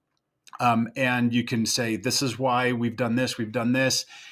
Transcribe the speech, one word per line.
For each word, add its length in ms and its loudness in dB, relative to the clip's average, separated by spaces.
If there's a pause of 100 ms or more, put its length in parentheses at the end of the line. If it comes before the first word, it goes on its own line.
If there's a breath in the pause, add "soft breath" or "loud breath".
(600)
Um, 340 2
and 400 2
you 80 4
can 240 0
say, 300 -2
"This 260 -2
is 160 -2
why 340 2
we've 220 -2
done 220 0
this, 200 0
we've 140 -4
done 220 0
this." 340 2 (260 loud breath)